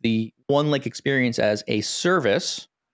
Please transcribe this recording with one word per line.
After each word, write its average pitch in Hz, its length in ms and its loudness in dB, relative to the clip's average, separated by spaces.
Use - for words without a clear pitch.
the 110 300 0
OneLake 143 380 2
experience 127 540 -2
as 107 260 0
a 107 140 0
service 165 880 0